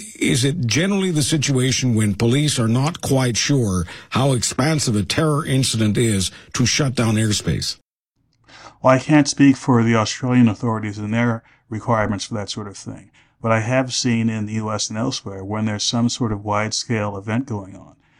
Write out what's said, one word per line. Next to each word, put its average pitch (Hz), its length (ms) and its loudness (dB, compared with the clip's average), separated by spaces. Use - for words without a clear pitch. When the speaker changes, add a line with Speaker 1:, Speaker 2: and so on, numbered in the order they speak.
Speaker 1:
is 139 240 0
it 135 240 0
generally 190 440 0
the 151 120 0
situation 131 720 0
when 107 200 2
police 135 440 2
are 117 80 2
not 131 360 0
quite 127 340 0
sure 98 500 0
how 135 240 2
expansive 127 640 0
a 104 60 2
terror 151 420 0
incident 117 540 0
is 104 320 0
to 127 100 2
shut 131 300 0
down 113 220 2
airspace? 104 600 -2
Speaker 2:
Well, 131 120 6
I 131 40 4
can't 147 300 4
speak 139 300 6
for 117 260 2
the 117 120 4
Australian 123 520 4
authorities 107 480 -4
and 107 160 -6
their 117 300 0
requirements 107 560 -2
for - 120 -10
that 101 120 -6
sort 107 200 -10
of 98 100 -16
thing, - 320 -16
but 113 100 0
I 110 80 2
have 123 320 0
seen 117 380 0
in 110 160 -4
the 107 80 -8
U 107 180 -4
S 104 160 -4
and 110 100 -8
elsewhere 101 460 -6
when 107 220 -4
there's 104 160 -2
some 120 260 0
sort 117 240 -2
of 101 100 -6
wide-scale 104 760 -4
event 113 260 -4
going 101 320 -10
on 78 200 -20